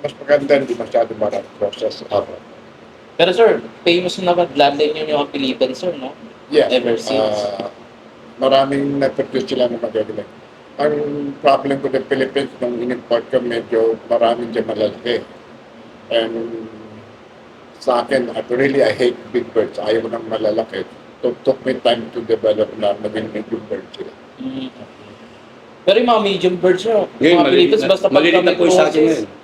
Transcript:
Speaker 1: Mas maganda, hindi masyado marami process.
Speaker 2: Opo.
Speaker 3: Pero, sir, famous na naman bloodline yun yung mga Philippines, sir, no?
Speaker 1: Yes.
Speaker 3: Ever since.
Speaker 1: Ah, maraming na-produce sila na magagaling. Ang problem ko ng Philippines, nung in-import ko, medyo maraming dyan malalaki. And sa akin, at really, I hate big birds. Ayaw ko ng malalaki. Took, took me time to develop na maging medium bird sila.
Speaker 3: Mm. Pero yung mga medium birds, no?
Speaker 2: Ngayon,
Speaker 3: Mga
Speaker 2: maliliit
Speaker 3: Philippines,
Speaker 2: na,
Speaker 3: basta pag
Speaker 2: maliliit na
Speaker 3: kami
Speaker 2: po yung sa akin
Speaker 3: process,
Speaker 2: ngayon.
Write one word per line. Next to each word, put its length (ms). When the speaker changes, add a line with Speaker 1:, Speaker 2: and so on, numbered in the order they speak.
Speaker 1:
Mas 140
maganda, 400
hindi 200
masyado 400
marami 320
process. 480
Speaker 2:
Opo. 300
Speaker 3:
Pero, 160
sir, 180
famous 380
na 160
naman 140
bloodline 440
yun 140
yung 160
mga 80
Philippines, 480
sir, 160
no? 160
Speaker 1:
Yes. 200
Speaker 3:
Ever 300
since. 400
Speaker 1:
Ah, 160
maraming 640
na-produce 480
sila 180
na 140
magagaling. 480
Ang 180
problem 400
ko 80
ng 180
Philippines, 540
nung 160
in-import 540
ko, 100
medyo 400
maraming 460
dyan 160
malalaki. 540
And 580
sa 240
akin, 300
at 160
really, 320
I 100
hate 240
big 240
birds. 240
Ayaw 260
ko 60
ng 180
malalaki. 560
Took, 220
took 200
me 140
time 340
to 100
develop 540
na 220
maging 340
medium 360
bird 260
sila. 180
Speaker 3:
Mm. 320
Pero 120
yung 140
mga 140
medium 340
birds, 260
no? 240
Speaker 2:
Ngayon, 180
Speaker 3:
Mga 80
Speaker 2:
maliliit 60
Speaker 3:
Philippines, 140
Speaker 2:
na, 60
Speaker 3:
basta 180
pag 80
Speaker 2:
maliliit 200
na 60
Speaker 3:
kami 140
Speaker 2:
po 100
yung 80
sa 100
akin 140
Speaker 3:
process, 240
Speaker 2:
ngayon. 220